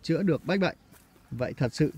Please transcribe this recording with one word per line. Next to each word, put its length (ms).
chữa 220
được 220
bách 140
bệnh. 180
Vậy 220
thật 200
sự 240